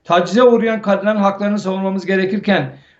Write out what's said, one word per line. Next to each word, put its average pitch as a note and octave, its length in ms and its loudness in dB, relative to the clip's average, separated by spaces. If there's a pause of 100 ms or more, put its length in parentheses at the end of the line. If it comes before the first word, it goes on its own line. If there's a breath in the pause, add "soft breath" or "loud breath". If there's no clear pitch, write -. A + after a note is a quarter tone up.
tacize F3+ 380 2
uğrayan A3+ 400 4
kadınların G3+ 360 0
haklarını G3+ 400 0
savunmamız F#3+ 480 -4
gerekirken, F#3+ 680 -2 (280 loud breath)